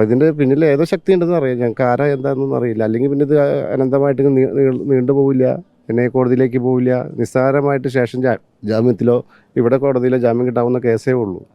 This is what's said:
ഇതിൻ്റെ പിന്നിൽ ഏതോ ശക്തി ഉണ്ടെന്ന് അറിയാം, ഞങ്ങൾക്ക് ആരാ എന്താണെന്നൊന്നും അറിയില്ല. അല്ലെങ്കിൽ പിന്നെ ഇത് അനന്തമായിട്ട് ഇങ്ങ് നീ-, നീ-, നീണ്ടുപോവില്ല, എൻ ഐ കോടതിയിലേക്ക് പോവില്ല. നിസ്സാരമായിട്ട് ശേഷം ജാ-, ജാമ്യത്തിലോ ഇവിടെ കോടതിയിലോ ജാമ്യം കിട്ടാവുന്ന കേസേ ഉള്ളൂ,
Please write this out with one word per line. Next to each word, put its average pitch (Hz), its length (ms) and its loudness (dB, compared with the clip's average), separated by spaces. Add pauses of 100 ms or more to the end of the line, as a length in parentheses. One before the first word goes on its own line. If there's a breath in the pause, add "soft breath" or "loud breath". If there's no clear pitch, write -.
ഇതിൻ്റെ 127 220 2 (140)
പിന്നിൽ 139 200 2 (120)
ഏതോ 143 100 0 (100)
ശക്തി 190 220 -4
ഉണ്ടെന്ന് 175 260 0
അറിയാം, 127 220 -2
ഞങ്ങൾക്ക് 120 200 -2 (100)
ആരാ 135 120 0 (100)
എന്താണെന്നൊന്നും 135 440 -4
അറിയില്ല. 113 280 -2
അല്ലെങ്കിൽ 120 240 0
പിന്നെ 143 180 0
ഇത് 151 60 2 (380)
അനന്തമായിട്ട് 135 500 0
ഇങ്ങ് 139 140 4
നീ-, 131 200 0
നീ-, 131 220 0 (140)
നീണ്ടുപോവില്ല, 135 520 2 (460)
എൻ 113 120 -2
ഐ - 20 2 (100)
കോടതിയിലേക്ക് 127 500 2
പോവില്ല. 127 280 0 (260)
നിസ്സാരമായിട്ട് 135 800 0
ശേഷം 123 280 -2
ജാ-, 117 160 -2 (280)
ജാമ്യത്തിലോ 117 460 2 (440 soft breath)
ഇവിടെ 120 240 2
കോടതിയിലോ 127 400 0
ജാമ്യം 120 260 2
കിട്ടാവുന്ന 123 360 0
കേസേ 117 360 0
ഉള്ളൂ, 95 180 -6 (160)